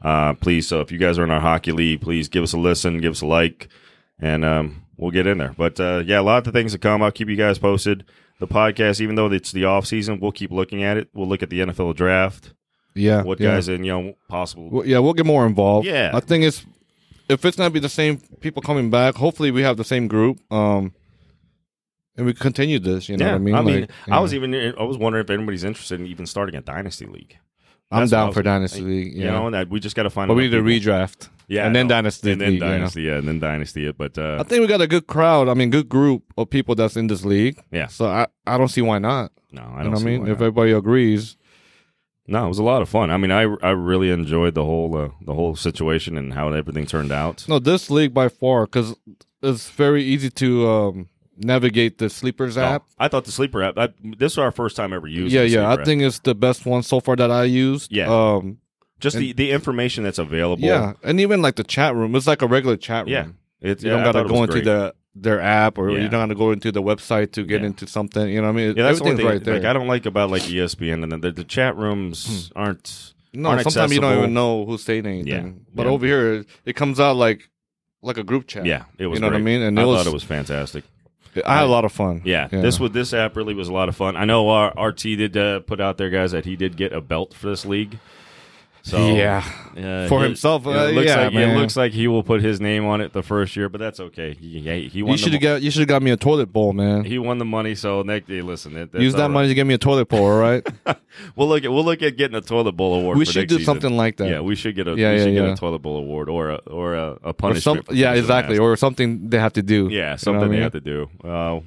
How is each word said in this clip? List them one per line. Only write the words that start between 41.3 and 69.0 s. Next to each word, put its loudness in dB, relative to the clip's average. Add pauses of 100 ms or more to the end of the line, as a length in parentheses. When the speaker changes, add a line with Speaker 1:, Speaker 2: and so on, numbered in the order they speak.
Speaker 1:
No, -2
it -2
was -2
a 2
lot 4
of -2
fun. 2
I 2
mean, 2
I, 4 (200)
I 2
really 2
enjoyed 2
the 0
whole, -2
uh, -4 (120)
the -6
whole -2
situation -4
and -8
how -4
everything -4
turned -4
out. -6
Speaker 2:
No, 2
this 0
league 2
by 2
far, 0
'cause -4 (460)
it's -2
very 2
easy 0
to, 2
um, 0 (280)
navigate 0
the -2
Sleepers -6
Speaker 1:
No, -2
Speaker 2:
app. -2 (140)
Speaker 1:
I 0
thought -2
the -12
Sleeper -2
app, -4
I, 0 (120)
this -2
is -6
our 2
first -6
time -6
ever -8
using -2
Speaker 2:
Yeah, 6
Speaker 1:
the 4
Speaker 2:
yeah. 4
I 4
Speaker 1:
Sleeper 2
app. -4
Speaker 2:
think 2
it's 0
the 0
best 0
one 0
so 0
far 0
that 4
I 2
used. 0
Speaker 1:
Yeah. -2
Speaker 2:
Um, 2 (400)
Speaker 1:
Just -2
Speaker 2:
and -2
Speaker 1:
the, -6
the 0
information -2
that's -4
available. -2
Speaker 2:
Yeah, 2 (100)
and 0
even, 2
like, 2
the -4
chat 0
room, 0
it's 0
like 2
a 2
regular 2
chat -6
room. -6
Speaker 1:
Yeah, -4 (360)
it's, -4
Speaker 2:
You -2
Speaker 1:
yeah, 0
Speaker 2:
don't 0
Speaker 1:
I 2
Speaker 2:
gotta 2
Speaker 1:
thought 0
it 0
was 4
Speaker 2:
go 4
into 0
Speaker 1:
great. 0
Speaker 2:
the, 0 (220)
their 0
app, 2
or 0
Speaker 1:
Yeah. 0
Speaker 2:
you -2
don't 0
gotta -2
go 2
into -2
the -2
website -2
to -6
get -2
Speaker 1:
Yeah. -2
Speaker 2:
into -8
something. -4
You -2
know 0
what 0
I 0
mean? -2
Speaker 1:
Yeah, -2
that's 2
the -4